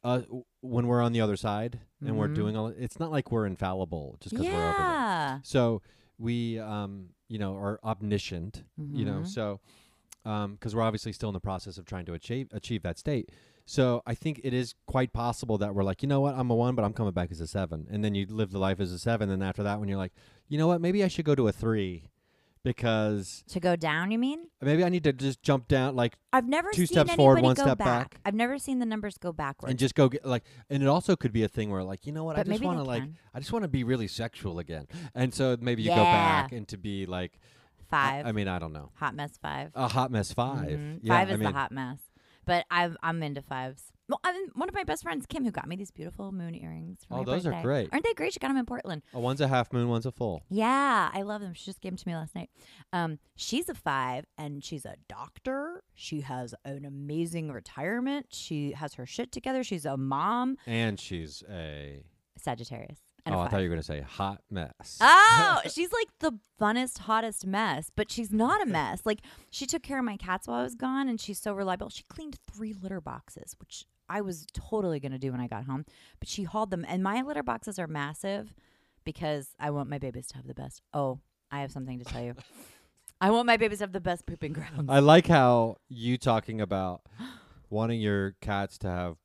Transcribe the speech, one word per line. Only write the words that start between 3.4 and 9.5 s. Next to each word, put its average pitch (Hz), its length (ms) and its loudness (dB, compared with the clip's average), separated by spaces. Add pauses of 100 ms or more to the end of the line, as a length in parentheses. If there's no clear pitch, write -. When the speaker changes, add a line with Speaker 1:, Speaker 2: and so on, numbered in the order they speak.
Speaker 1:
infallible 90 720 -4
just - 140 -10
'cause 262 120 -2
we're 415 200 0
over 403 180 0
there. 349 100 0
Speaker 2:
Yeah. 165 480 0
Speaker 1:
So 117 400 2 (360)
we, 117 400 -2
um, 101 520 -6 (180)
you 110 100 -8
know, 98 180 -2
are 101 260 -4
omniscient, 104 840 -4 (120)
you 143 280 -4
know, 135 160 -2
Speaker 2:
Mm-hmm. 160 40 -4
Speaker 1:
so, 107 360 -4 (640)